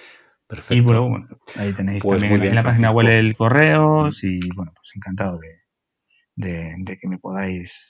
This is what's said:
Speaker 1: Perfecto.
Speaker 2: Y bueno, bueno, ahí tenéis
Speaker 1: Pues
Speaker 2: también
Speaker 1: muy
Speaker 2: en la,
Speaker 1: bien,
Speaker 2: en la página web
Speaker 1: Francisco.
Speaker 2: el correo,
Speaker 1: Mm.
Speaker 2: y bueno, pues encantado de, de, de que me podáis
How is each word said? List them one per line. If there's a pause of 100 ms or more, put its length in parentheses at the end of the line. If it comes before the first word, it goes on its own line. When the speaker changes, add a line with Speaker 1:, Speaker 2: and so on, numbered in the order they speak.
(460)
Speaker 1:
Perfecto.
Speaker 2:
Y
bueno,
bueno, (300)
ahí
tenéis
Speaker 1:
Pues
Speaker 2:
también
Speaker 1:
muy
Speaker 2:
en
la,
Speaker 1:
bien,
Speaker 2:
en
la
página
web
Speaker 1:
Francisco.
Speaker 2:
el
correo,
Speaker 1:
Mm. (120)
Speaker 2:
y
bueno,
pues
encantado
de, (880)
de,
de
que
me
podáis (160)